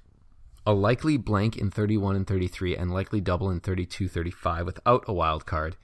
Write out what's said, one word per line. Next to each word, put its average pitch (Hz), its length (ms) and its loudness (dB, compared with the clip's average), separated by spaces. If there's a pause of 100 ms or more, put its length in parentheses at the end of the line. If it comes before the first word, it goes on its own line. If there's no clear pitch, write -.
(640)
a 107 80 4
likely 123 440 4
blank 107 400 0
in 98 140 -2
thirty-one 101 460 2
and 95 100 -2
thirty-three 92 480 -2
and 90 180 -2
likely 95 280 -2
double 90 280 0
in 90 120 -2
thirty-two, 92 480 -4
thirty-five 85 560 -4
without 120 420 0
a 113 60 -4
wild 80 320 0
card? 78 380 -4